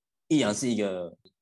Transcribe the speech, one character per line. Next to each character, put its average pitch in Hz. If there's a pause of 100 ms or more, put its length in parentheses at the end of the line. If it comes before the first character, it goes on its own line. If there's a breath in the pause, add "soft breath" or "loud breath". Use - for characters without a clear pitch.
(280)
易 156
阳 107
是 123
一 113
个 92 (240)